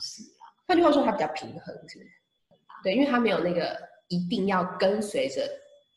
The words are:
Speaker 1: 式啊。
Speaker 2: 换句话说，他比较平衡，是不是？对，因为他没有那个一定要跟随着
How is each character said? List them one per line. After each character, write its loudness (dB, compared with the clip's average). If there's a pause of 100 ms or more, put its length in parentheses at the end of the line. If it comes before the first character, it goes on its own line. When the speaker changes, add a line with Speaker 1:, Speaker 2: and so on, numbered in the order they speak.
Speaker 1:
式 -14 (180)
啊。 -20 (160)
Speaker 2:
换 4
句 6
话 6
说， 4
他 2
比 -2
较 0
平 -8 (120)
衡， -16 (140)
是 -20
不 -20
是？ -20 (720)
对， 0
因 4
为 6
他 2
没 2
有 2
那 0
个 -2 (300)
一 -2
定 0
要 2 (160)
跟 2
随 -2
着 -4 (480)